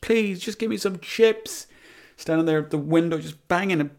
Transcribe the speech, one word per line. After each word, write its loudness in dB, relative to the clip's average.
Please, 0
just -8
give -2
me -2
some -4
chips. 0
Standing 0
there 2
at -6
the -2
window, 2
just -12
banging 2
it -2